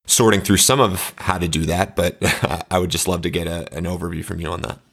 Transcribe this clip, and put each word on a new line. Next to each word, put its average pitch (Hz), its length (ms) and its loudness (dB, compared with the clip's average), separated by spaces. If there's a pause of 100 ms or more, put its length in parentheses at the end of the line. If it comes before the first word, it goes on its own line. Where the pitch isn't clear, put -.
sorting 110 320 6
through 95 180 4
some 127 220 4
of 95 380 0
how 92 200 -4
to 87 120 -2
do 80 160 0
that, 87 320 0
but 87 200 0 (480)
<laughs> - 60 -10
I 92 80 2
would 90 100 0
just 82 200 -2
love 87 140 -2
to 87 60 -2
get 82 180 -2
a, 85 280 -6
an 85 80 -4
overview 87 400 -6
from 90 160 -8
you 82 80 -6
on 87 140 -6
that. - 180 -10 (140)